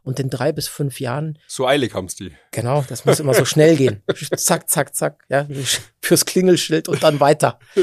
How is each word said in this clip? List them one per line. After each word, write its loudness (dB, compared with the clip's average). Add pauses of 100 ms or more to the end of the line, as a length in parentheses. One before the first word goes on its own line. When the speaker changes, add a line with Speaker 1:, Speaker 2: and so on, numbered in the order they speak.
Speaker 1:
und -8
in -2
drei -2
bis -6
fünf -6
Jahren -6
Speaker 2:
So -4
eilig 2
haben's -8
die. -12 (180)
Speaker 1:
Genau, -2
das -10
muss 2
immer 0
so 4
schnell 4
gehen. 0 (160)
Speaker 2:
<laughs> -6
Speaker 1:
Zack, -2
zack, -2
zack, -6
ja, -2 (540)
fürs 2
Klingelschild 2
und -4
dann 4
weiter. 2 (240)